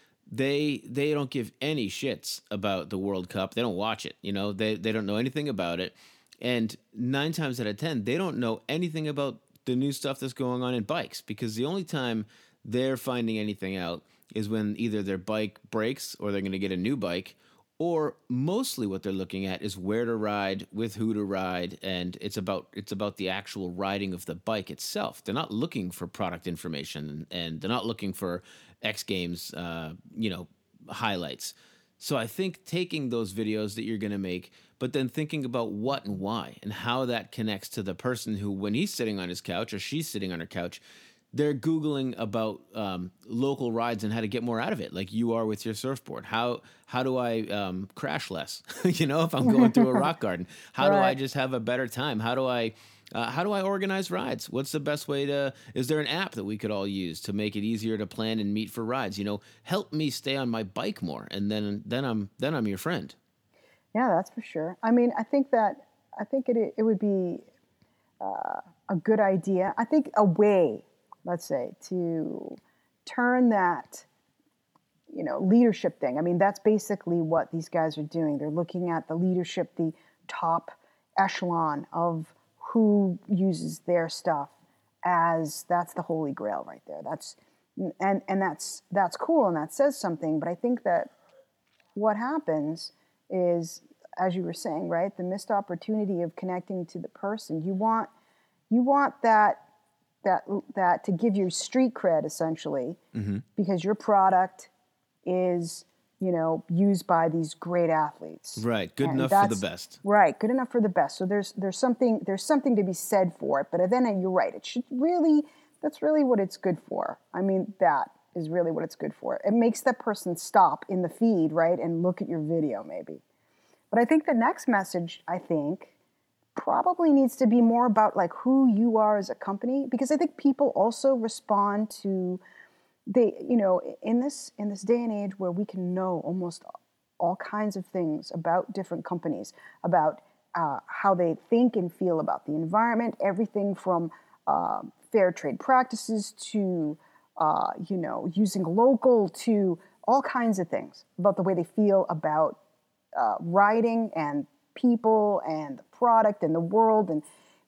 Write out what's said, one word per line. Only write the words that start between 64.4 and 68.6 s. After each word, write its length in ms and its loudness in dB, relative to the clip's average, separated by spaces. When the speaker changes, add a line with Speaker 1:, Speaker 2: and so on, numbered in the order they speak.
Speaker 2:
sure. 420 -6
I 80 2
mean, 260 4
I 60 0
think 280 0
that, 260 2
I 60 -6
think 240 -2
it, 280 0
it 60 2
would 160 4
be, 400 0
uh, 400 -6